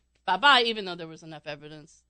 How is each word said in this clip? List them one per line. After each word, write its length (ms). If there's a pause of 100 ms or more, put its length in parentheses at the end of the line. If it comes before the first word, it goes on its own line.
(260)
bye-bye," 380
even 200
though 120
there 100
was 160
enough 240
evidence, 640